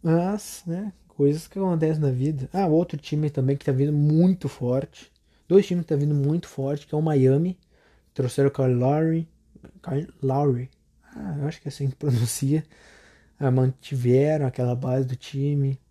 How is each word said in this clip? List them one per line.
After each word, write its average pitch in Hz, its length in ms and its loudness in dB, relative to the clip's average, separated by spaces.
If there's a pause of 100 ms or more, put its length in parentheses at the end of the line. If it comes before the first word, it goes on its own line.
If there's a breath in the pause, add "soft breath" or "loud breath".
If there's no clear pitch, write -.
Mas, 175 640 -2
né, 185 260 -6 (160)
coisas 147 380 0
que - 120 -12
acontecem 160 420 0
na 143 100 2
vida. 131 420 -2
Ah, 190 140 0
outro 165 300 2
time 151 320 -2
também 135 280 0
que - 100 -6
tá 143 60 0
vindo 139 200 0
muito 151 560 2
forte. - 640 -6 (340)
Dois 196 200 4
times 175 180 -2
que - 40 -20
tá 156 80 0
vindo 147 180 0
muito 147 340 0
forte, 139 380 -6
que - 80 -10
é 151 40 0
o 156 40 0
Miami. 151 560 4 (560 soft breath)
Trouxeram 139 340 0
o 139 40 -2
Kyle 127 220 2
Lowry. 160 540 0 (540)
Kyle 151 260 -6 (140)
Lowry. 131 480 0 (440)
Ah, 202 260 -10
eu 139 80 -4
acho - 120 -10
que - 80 -10
é - 20 -8
assim 139 180 -4
que 131 80 -6
pronuncia. 135 680 0 (760 soft breath)
Ah, 135 120 0
mantiveram 131 960 2
aquela 123 280 -2
base 131 320 -2
do 127 100 -6
time. 139 600 -2 (120)